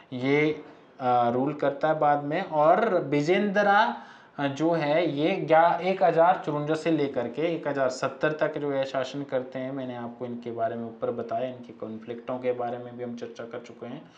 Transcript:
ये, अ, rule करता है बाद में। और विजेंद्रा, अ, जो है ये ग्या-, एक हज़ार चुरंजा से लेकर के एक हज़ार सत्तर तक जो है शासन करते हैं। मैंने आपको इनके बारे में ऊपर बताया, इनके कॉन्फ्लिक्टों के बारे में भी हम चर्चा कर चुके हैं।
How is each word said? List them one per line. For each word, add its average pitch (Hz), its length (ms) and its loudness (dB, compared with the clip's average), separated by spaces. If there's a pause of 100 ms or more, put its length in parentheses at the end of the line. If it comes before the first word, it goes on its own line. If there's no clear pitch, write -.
(140)
ये, 143 500 2 (360)
अ, 123 300 4
rule 131 240 0
करता 147 340 -2
है 156 120 2
बाद 147 240 2
में। 156 200 -2
और 175 560 4
विजेंद्रा, 196 1000 2 (420)
अ, 143 80 0
जो 151 240 0
है 160 380 2
ये 151 260 0
ग्या-, 165 460 6
एक 185 220 0
हज़ार 165 420 6
चुरंजा 147 300 -2
से 165 160 0
लेकर 139 360 0
के 120 140 -6
एक 160 260 -2
हज़ार 139 220 0
सत्तर 143 420 -2
तक 151 260 -2
जो 143 140 -2
है 135 140 0
शासन 135 380 -4
करते 131 360 -4
हैं। 131 120 -6
मैंने 127 240 -8
आपको 120 300 -10
इनके 120 260 -8
बारे 117 240 -2
में 117 100 -6
ऊपर 120 260 -6
बताया, 117 360 -4
इनके 120 260 -12
कॉन्फ्लिक्टों 117 640 -10
के 127 120 -2
बारे 123 260 -4
में 120 200 -12
भी 123 60 -10
हम 120 120 -8
चर्चा 117 280 -12
कर 117 160 -12
चुके - 260 -16
हैं। 135 320 -14